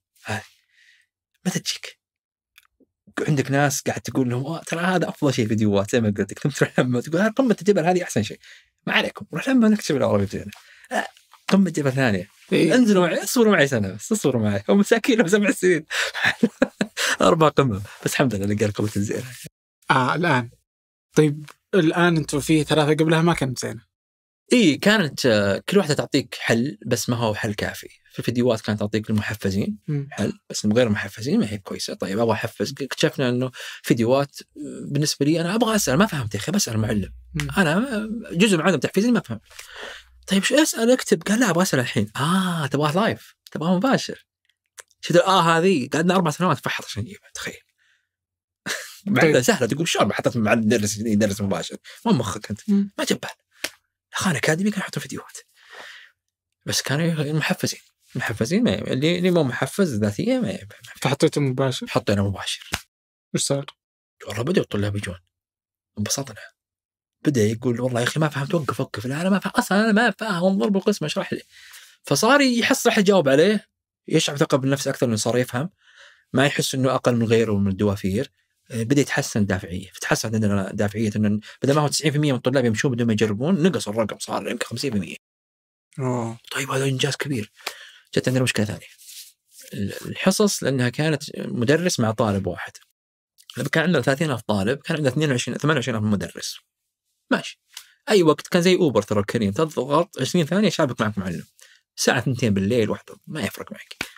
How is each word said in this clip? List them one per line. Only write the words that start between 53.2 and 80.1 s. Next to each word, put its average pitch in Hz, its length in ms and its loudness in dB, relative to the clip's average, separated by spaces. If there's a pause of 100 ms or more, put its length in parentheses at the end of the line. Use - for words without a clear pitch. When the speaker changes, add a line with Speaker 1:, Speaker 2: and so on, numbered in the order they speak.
Speaker 1:
بال. - 100 -10 (800)
الأخوان - 200 -2
الأكاديمي 160 400 0
كانوا 190 140 -4
يحطوا - 180 -8
فيديوهات. - 360 -14 (1300)
بس - 160 -2
كانوا 156 400 -2
المحفزين. 151 580 -4 (340)
محفزين 156 500 -2
ما 156 60 2
يب-، - 180 -2
اللي، 156 300 0
اللي 180 120 2
مو 170 120 4
محفز 135 560 -2
ذاتيا 151 420 0
ما 143 100 -2
يب-، 98 220 -12 (300)
Speaker 2:
فحطيته 147 380 0
مباشر؟ 135 460 -2
Speaker 1:
حطينا 101 360 0
مباشر. - 480 -6 (640)
Speaker 2:
وش - 80 -2
صار؟ 143 240 -2 (600)
Speaker 1:
والله 107 160 -8
بدأوا 175 220 0
الطلاب 104 320 -4
يجون. 95 220 -8 (800)
انبسطنا. 110 420 -6 (840)
بدأ 139 160 2
يقول: 117 400 0
"والله 123 200 -2
يا 123 60 0
أخي 151 140 -4
ما 156 80 2
فهمت." 139 260 -4
"وقف، 143 260 -4
وقف. 120 260 -8
لا، 139 140 -4
أنا 190 100 0
ما 196 80 4
فهم. 190 180 -6
أصلًا 202 240 2
أنا 220 120 2
ما 220 180 4
فاهم. 190 420 0
انظر 220 160 0
بالقسم 196 360 0
اشرح 151 280 -6
لي." - 100 -6 (600)
فصار 226 380 4
يحس 254 460 2
راح 220 120 4
يجاوب 185 300 4
عليه، 175 400 4 (400)
يشعر 156 280 0
ثقة 147 220 2
بالنفس 135 300 -2
أكثر 135 180 0
لأنه 113 100 0
صار 117 220 0
يفهم. 127 320 -4 (640)
ما 131 140 4
يحس - 280 -2
إنه 131 200 2
أقل 123 220 2
من 117 100 2
غيره 110 320 2
من 98 120 2
الدوافير. 98 640 -2 (380)
آه، 117 120 -6
بدأ 139 180 2
يتحسن 127 460 0
دافعية. 92 460 -6
فتحسن 113 420 -2